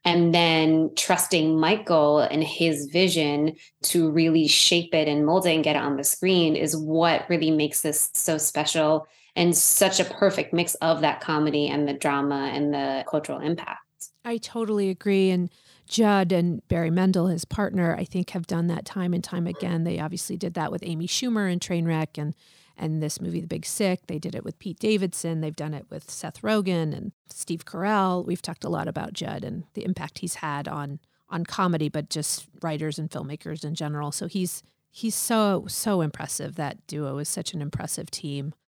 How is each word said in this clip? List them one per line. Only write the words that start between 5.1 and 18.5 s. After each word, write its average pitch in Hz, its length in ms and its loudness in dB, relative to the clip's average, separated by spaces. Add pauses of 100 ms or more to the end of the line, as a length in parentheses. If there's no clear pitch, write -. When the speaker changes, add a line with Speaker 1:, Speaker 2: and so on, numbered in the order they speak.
Speaker 1:
mold 185 180 4
it 170 100 4
and 160 80 2
get 151 140 2
it 123 60 0
on 139 160 -2
the 139 60 -4
screen 175 520 4
is - 180 0
what 160 540 2
really 160 220 2
makes 151 320 2
this 151 320 0
so 160 240 0
special 156 680 2 (300)
and 175 180 4
such - 460 4
a 175 60 4
perfect 180 480 0
mix 170 220 0
of 156 260 2
that 147 180 0
comedy 151 480 2
and 143 180 0
the 143 60 -2
drama 139 600 0
and 147 180 0
the 139 380 -2
cultural 147 300 -4
impact. - 420 -6 (420)
Speaker 2:
I 233 140 -4
totally 214 500 -2
agree. 190 420 2
And 180 200 0 (360)
Judd 202 460 4
and 175 360 2
Barry 165 220 0
Mendel, 185 360 4
his 165 180 0
partner, 180 500 0
I - 100 -4
think - 260 -4
have 170 160 -6
done 170 220 0